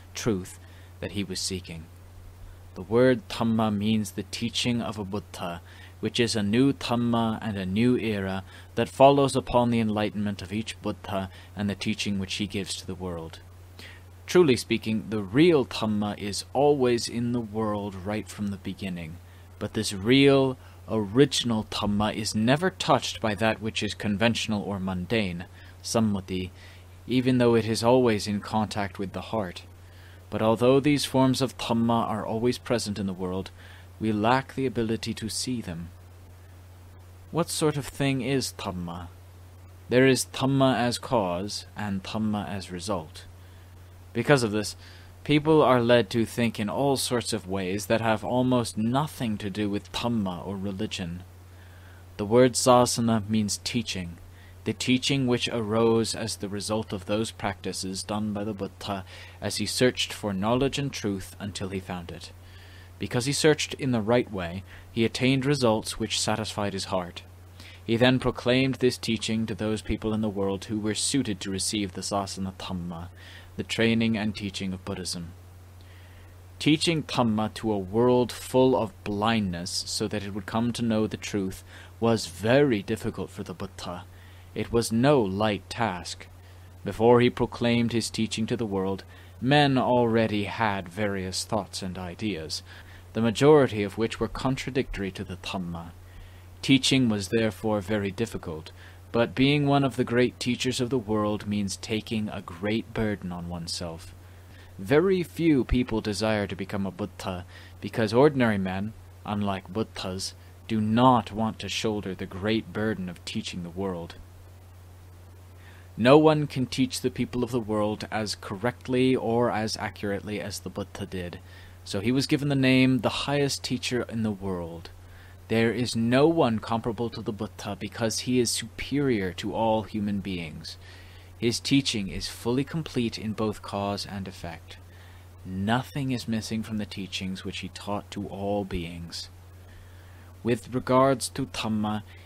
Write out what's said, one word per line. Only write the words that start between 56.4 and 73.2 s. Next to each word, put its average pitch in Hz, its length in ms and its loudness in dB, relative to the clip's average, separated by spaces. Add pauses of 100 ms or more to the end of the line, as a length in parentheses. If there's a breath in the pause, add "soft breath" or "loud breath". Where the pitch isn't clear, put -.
result 104 440 -4
of 92 120 -8
those 107 240 0
practices 95 720 -6
done 107 320 -4
by 101 100 -4
the 107 120 -4
Buddha 98 500 -8 (340 loud breath)
as - 180 -4
he 104 100 -2
searched - 460 2
for 104 200 -4
knowledge 123 460 0
and 139 120 -4
truth 98 480 -6
until 98 300 -8
he 95 100 -6
found 90 300 -8
it. 82 220 -14 (640 loud breath)
Because 117 280 -2
he 143 80 0
searched - 420 2
in 135 160 -2
the 117 100 2
right 113 300 2
way, 92 320 -6 (280 loud breath)
he 113 140 2
attained 127 400 0
results 123 540 2
which 110 200 -2
satisfied 107 540 -2
his 95 120 -6
heart. 90 360 -4 (640 loud breath)
He 113 120 2
then 127 220 6
proclaimed 127 560 2
this 123 220 2
teaching 110 480 -2
to 110 100 -6
those 107 260 -2
people 110 320 -4
in 107 80 0
the 110 80 0
world 98 360 -2
who 107 140 -4
were 104 160 -2
suited 113 460 -2
to 98 100 -6
receive 95 420 -2
the 95 80 -8
sasana 95 560 -4
Dhamma, 87 520 -8 (460 loud breath)